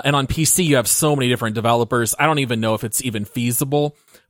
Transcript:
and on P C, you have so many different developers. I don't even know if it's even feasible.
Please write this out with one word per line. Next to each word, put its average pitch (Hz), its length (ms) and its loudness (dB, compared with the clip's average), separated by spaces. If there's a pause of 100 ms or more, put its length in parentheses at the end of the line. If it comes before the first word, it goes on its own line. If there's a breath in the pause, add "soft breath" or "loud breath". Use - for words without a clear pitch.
and 143 100 2
on 135 120 0
P 160 180 -2
C, - 180 2
you 143 140 4
have 147 100 0
so 151 260 2
many 135 140 0
different 120 280 -2
developers. 117 640 0
I 147 80 2
don't 156 140 2
even 120 220 -2
know 110 120 0
if 110 120 -4
it's 113 180 -6
even 107 220 -4
feasible. 139 720 -2 (320 soft breath)